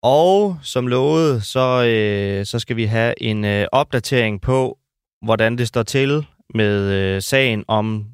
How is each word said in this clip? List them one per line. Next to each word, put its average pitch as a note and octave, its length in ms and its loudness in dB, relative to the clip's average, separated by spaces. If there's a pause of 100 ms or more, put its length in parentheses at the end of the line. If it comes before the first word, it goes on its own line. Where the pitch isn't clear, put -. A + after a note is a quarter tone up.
Og F3+ 600 4
som B2 240 -4
lovet, C3+ 560 2
så, B2+ 420 0
øh, G2+ 600 0
så A#2 140 -6
skal A2+ 160 -6
vi A2+ 100 -2
have A2+ 320 0
en, G#2+ 280 -4
øh, G2+ 260 0
opdatering A#2+ 680 0
på, C3 360 -2 (440)
hvordan A2+ 360 0
det A#2+ 100 -2
står A#2 160 -2
til C#3 420 0 (300)
med, G2+ 380 0 (220)
øh, G2 60 -4
sagen B2 460 0
om G#2+ 460 -2